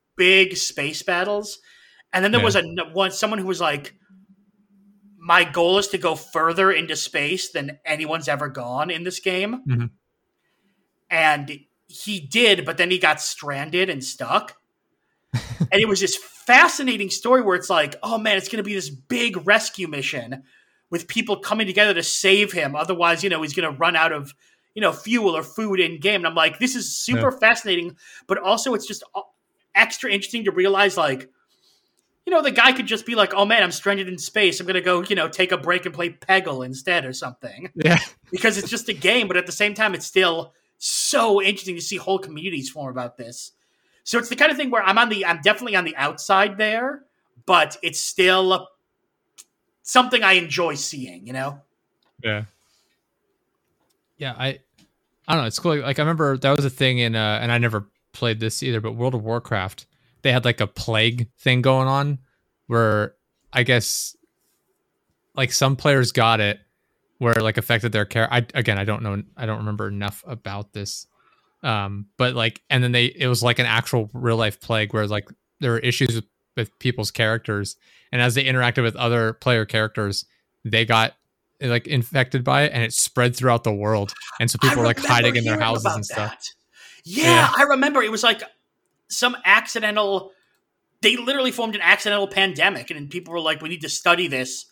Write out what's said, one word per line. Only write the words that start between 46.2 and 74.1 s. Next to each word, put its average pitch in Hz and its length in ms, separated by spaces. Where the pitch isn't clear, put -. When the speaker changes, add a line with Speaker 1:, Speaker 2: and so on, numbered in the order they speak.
Speaker 1:
there, 233 460
but 160 380
it's 165 160
still 185 720
something 247 400
I 190 100
enjoy 165 420
seeing, 127 520
you 127 60
know? 139 260
Speaker 2:
Yeah. 107 220
Yeah, 135 200
I, 135 220
I 175 60
don't 160 100
know. 110 40
It's - 120
cool. 160 180
Like, 135 220
I - 20
remember 151 360
that 139 180
was 139 100
a 131 40
thing 127 300
in, 113 160
uh, 107 260
and 117 100
I 120 60
never 110 320
played 113 260
this 113 240
either, 117 180
but 113 120
World 123 200
of 110 100
Warcraft, 110 600
they 131 100
had, 123 140
like, 117 160
a 101 60
plague 113 600
thing 127 240
going 131 260
on 139 320
where 107 480
I 127 100
guess, - 520
like, 131 160
some 135 240
players 135 360
got 113 280
it 104 200
where, 117 160
like, 110 220
affected 113 340
their 104 140
char-, 110 260
I, 120 220
again, 110 240
I 98 80
don't 107 180
know. 101 180
I 120 100
don't 107 120
remember 107 300
enough 101 400
about 104 460
this. - 340
Um, 104 420
but, 127 180
like, 117 340
and 127 140
then 123 80
they, 120 140
it 127 220
was, 117 140
like, 120 180
an 123 60
actual 113 480